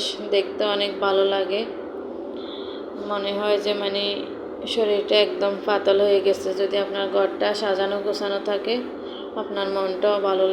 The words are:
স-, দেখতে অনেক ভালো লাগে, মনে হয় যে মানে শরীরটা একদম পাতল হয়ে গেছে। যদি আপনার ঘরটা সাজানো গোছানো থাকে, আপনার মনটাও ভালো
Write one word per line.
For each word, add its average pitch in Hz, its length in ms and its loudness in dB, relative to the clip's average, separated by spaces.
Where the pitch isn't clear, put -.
স-, - 120 -6
দেখতে 196 280 2
অনেক 202 160 0
ভালো 196 180 4
লাগে, 196 280 0
মনে 202 280 -2
হয় 208 260 2
যে 208 60 2
মানে 202 220 -2
শরীরটা 208 420 2
একদম 196 280 0
পাতল 196 400 4
হয়ে 196 200 6
গেছে। 190 240 2
যদি 196 160 0
আপনার 196 200 -4
ঘরটা 196 320 2
সাজানো 202 440 0
গোছানো 202 340 -2
থাকে, 208 260 0
আপনার 196 340 -4
মনটাও 190 420 2
ভালো 190 240 4